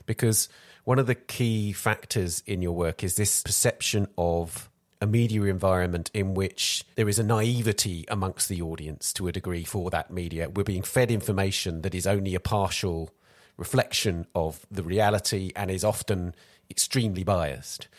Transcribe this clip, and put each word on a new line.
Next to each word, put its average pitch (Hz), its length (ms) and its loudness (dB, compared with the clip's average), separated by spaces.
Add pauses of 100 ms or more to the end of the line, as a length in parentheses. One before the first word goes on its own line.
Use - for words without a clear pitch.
because 113 420 2 (360)
one 127 140 4
of 131 80 4
the 123 80 2
key 110 580 0
factors 95 760 -2
in 92 160 -2
your 87 100 0
work 85 320 0
is 90 100 -2
this - 280 2
perception - 640 0 (100)
of 85 500 -2 (340)
a 104 40 2
media 107 380 2
environment 90 680 2
in 95 220 0
which - 500 -2 (120)
there 107 120 2
is 104 100 2
a 117 40 2
naivety 107 880 0
amongst 95 400 -2
the 90 120 -4
audience 78 540 -6
to 92 140 -4
a 87 40 -2
degree 87 320 -4
for 90 260 -4
that 85 200 -2
media. 82 380 -4
We're 98 160 -2
being 95 180 0
fed 123 280 2
information 95 720 0
that 85 120 -4
is 90 120 -4
only 98 280 2
a 90 60 -2
partial 90 680 -2 (460)
reflection 95 760 0
of 80 360 -2
the 92 120 -4
reality 98 720 2
and 98 160 -4
is 95 140 -2
often 95 500 0 (360)
extremely 104 540 0
biased. 80 640 -2 (100)